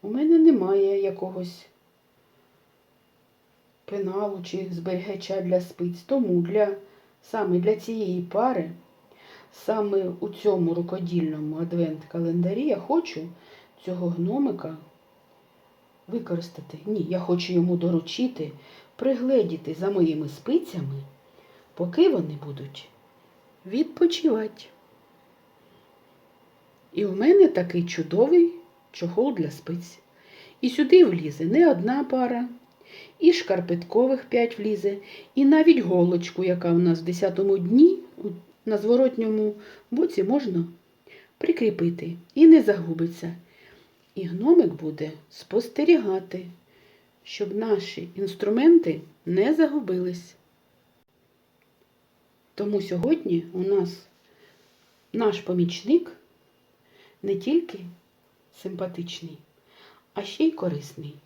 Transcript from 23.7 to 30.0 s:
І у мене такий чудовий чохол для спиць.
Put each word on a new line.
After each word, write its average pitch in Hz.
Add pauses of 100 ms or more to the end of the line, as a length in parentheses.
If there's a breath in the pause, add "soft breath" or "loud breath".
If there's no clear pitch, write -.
І 208
у 190
мене 330
такий 175
чудовий 240 (400)
чохол 214
для 156
спиць. 175 (640 soft breath)